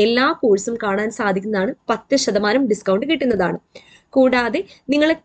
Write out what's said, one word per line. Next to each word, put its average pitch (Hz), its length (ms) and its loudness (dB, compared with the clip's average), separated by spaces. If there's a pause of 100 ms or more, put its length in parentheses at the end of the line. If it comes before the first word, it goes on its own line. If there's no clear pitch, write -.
എല്ലാ 247 220 2 (160)
കോഴ്സും 220 400 0
കാണാൻ 208 340 -2
സാധിക്കുന്നതാണ്, 202 540 -2 (160)
പത്ത് 240 260 -2
ശതമാനം 214 560 0
ഡിസ്കൗണ്ട് 196 400 -2
കിട്ടുന്നതാണ്. 214 480 -2 (560)
കൂടാതെ 254 440 2 (320)
നിങ്ങൾ 294 180 2 (160)